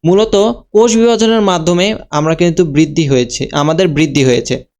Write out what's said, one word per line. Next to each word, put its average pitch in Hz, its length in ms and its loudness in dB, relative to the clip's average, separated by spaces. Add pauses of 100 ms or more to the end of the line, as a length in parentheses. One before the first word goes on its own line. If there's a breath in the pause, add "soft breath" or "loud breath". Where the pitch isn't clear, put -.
মূলত 208 300 2 (360)
কোষ 220 240 2
বিভাজনের 226 440 2
মাধ্যমে 180 580 0 (120)
আমরা 156 240 0
কিন্তু 170 300 0
বৃদ্ধি 151 440 0
হয়েছে, 127 440 -2
আমাদের 160 360 0
বৃদ্ধি 147 360 0
হয়েছে। 120 400 -2 (160)